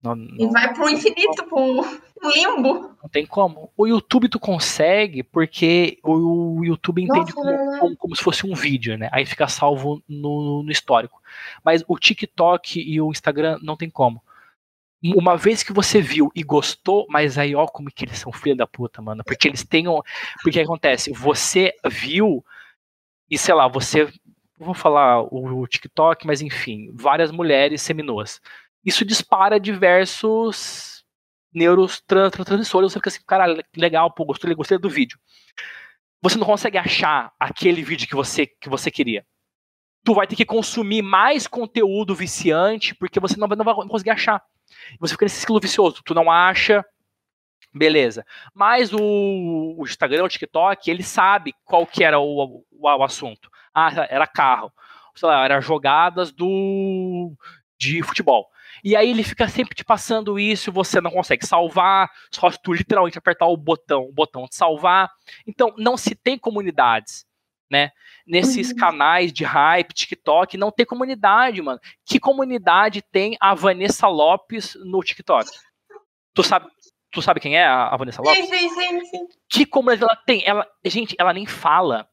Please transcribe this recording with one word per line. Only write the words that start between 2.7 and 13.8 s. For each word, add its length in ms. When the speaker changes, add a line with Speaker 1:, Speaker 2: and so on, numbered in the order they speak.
Speaker 1:
Não 80
tem 160
como. 500
O 120
YouTube 420
tu 100
consegue, 840
porque 800
o, 560
o 40
YouTube 380
entende 200
Speaker 2:
Nossa, 120
Speaker 1:
como, 160
Speaker 2:
é 80
verdade. 220
Speaker 1:
como, 180
como 180
se 80
fosse 220
um 80
vídeo, 460
né? 120
Aí 140
fica 220
salvo 600
no, 540
no 100
histórico. 480
Mas 220
o 100
TikTok 800
e 220
o 80
Instagram 540
não 120
tem 140